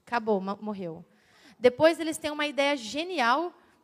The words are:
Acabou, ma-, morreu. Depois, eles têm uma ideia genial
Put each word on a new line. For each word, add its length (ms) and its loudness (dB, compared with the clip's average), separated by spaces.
Acabou, 360 0
ma-, 180 -6
morreu. 420 -8
Depois, 400 4
eles 200 -6
têm 120 -6
uma 160 -4
ideia 300 0
genial 760 -2